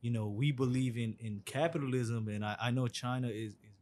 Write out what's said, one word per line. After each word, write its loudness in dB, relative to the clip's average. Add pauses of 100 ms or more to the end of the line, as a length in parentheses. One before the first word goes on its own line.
you 0
know, 0
we 2
believe 2
in, -2
in -6
capitalism, 0
and -2
I, -2
I 2
know 4
China -2
is, -6
is -20